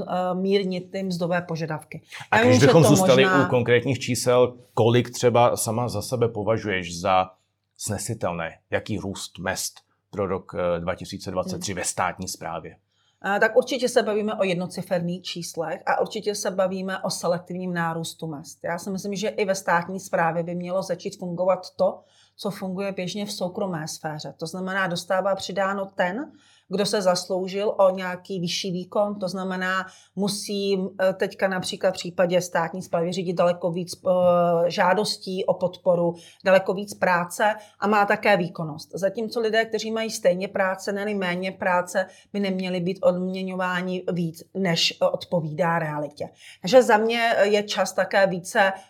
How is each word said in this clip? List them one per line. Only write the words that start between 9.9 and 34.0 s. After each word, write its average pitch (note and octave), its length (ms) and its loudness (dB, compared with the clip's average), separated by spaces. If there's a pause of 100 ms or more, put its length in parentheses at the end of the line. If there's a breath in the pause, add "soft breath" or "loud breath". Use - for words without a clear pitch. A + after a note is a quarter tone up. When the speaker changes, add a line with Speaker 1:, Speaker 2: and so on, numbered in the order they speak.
Speaker 2:
pro G2 160 -4
rok, F2+ 260 -6 (240)
eh, E2+ 40 -4
dva F2 140 -4
tisíce F#2+ 360 -12
dvacet F#2 280 -4
tři F#2 140 -6
Speaker 1:
Hmm. F2 80 -6
Speaker 2:
ve E2+ 40 -6
státní F2+ 440 -4
správě? E2 480 -10 (600)
Speaker 1:
Eh, G#3 40 2
tak A3 160 2
určitě B3 320 0
se A#3+ 140 2
bavíme G#3+ 320 -2
o G3+ 100 -2
jednociferných F3+ 800 -4
číslech E3+ 640 -8
a - 140 2
určitě G3+ 340 -4
se G3+ 160 -4
bavíme F#3+ 480 -2
o F#3+ 120 -4
selektivním F3+ 640 -4
nárůstu E3 520 -4
mezd. D#3 380 -12
Já E3+ 140 -4
si G3+ 120 -10
myslím, G3 240 -6
že G#3 140 -4
i G#3+ 160 -2
ve F#3+ 100 0
státní F#3 460 -2
správě E3+ 420 0
by F3 120 -6
mělo F3 280 -4
začít F3+ 360 -6
fungovat F3+ 580 -2
to, F#3 240 0 (360 soft breath)
co G#3 140 -6
funguje F#3+ 420 -6
běžně F#3+ 340 -6
v G#3 60 -8
soukromé F3+ 560 -6
sféře. D3+ 500 -10
To E3 80 -8
znamená, F#3 400 -4
dostává F#3 480 -2
přidáno G3 600 -4
ten, G3+ 380 -2 (360 soft breath)
kdo F#3+ 180 -2
se G#3 160 -2
zasloužil F#3 760 -2
o F#3+ 120 6
nějaký F#3 500 -6
vyšší F3 300 -4
výkon, G#3 480 -2
to F#3+ 100 -4
znamená, F#3 580 -4 (300 loud breath)
musí, G3 600 -2 (220)
eh, C#4+ 120 2
teďka G#3 360 -2
například F#3 420 -2
v F#3 40 -2
případě F3 460 0
státní F3 420 -4
správy F3 300 -2
řídit F3+ 240 -4
daleko F3 340 2
víc, F3 220 -6 (140)